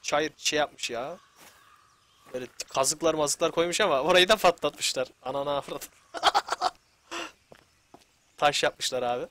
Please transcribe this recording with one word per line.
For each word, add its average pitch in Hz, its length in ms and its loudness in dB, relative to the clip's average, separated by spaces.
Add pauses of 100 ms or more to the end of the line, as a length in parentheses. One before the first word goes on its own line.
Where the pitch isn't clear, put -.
çayır 151 340 -2
şey - 220 -2
yapmış - 320 -4
ya. 131 280 -8 (1120)
Böyle 127 140 -10 (220)
kazıklar 156 460 0
mazıklar 156 380 0
koymuş 170 280 0
ama 160 200 2
orayı 180 280 6
da 214 80 6
patlatmışlar. - 720 0 (140)
Ananı 139 280 -4
avradım. 143 380 -6 (240)
<laughs> 349 80 -10 (2250)
Taş 147 260 2
yapmışlar 131 400 -2
abi. 123 280 -4